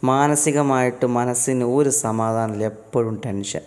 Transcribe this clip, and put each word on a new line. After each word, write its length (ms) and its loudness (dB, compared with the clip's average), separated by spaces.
മാനസികമായിട്ട് 1000 2
മനസ്സിന് 580 0
ഒരു 260 2
സമാധാനമില്ല, 760 -2
എപ്പോഴും 600 -4
ടെൻഷൻ. 420 -6